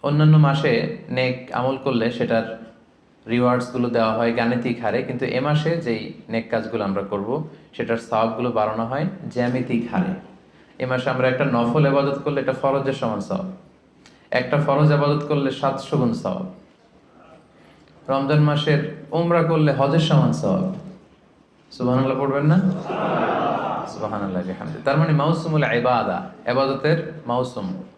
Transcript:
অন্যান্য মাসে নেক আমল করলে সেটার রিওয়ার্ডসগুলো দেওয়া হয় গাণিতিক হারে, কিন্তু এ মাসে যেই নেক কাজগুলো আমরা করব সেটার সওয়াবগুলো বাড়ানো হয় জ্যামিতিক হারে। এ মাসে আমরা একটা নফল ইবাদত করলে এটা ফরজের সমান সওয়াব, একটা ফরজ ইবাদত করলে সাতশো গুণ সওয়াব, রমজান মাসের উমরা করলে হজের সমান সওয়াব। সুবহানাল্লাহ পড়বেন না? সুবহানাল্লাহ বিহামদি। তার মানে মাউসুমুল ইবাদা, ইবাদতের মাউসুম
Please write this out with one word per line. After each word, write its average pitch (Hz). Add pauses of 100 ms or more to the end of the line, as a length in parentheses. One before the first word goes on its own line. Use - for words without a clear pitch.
অন্যান্য 151
মাসে 135 (140)
নেক 127
আমল 127
করলে 120
সেটার 113 (680)
রিওয়ার্ডসগুলো 123
দেওয়া 113
হয় 117
গাণিতিক 120
হারে, 113
কিন্তু 127
এ 127
মাসে 151
যেই 113 (160)
নেক 110
কাজগুলো 110
আমরা 98
করব 104 (280)
সেটার 117
সওয়াবগুলো 113
বাড়ানো 110
হয় 135 (240)
জ্যামিতিক 120
হারে। - (680)
এ 127
মাসে 127
আমরা 127
একটা 127
নফল 123
ইবাদত 139
করলে 147
এটা 135
ফরজের 135
সমান 113
সওয়াব, 95 (800)
একটা 127
ফরজ 151
ইবাদত 147
করলে 139
সাতশো -
গুণ 123
সওয়াব, 95 (1600)
রমজান 139
মাসের 147
উমরা 170
করলে 156
হজের 139
সমান 147
সওয়াব। 95 (1000)
সুবহানাল্লাহ 127
পড়বেন 139
না? 156 (1300)
সুবহানাল্লাহ 101
বিহামদি। -
তার 139
মানে 160
মাউসুমুল 156
ইবাদা, 113
ইবাদতের 135
মাউসুম 120 (160)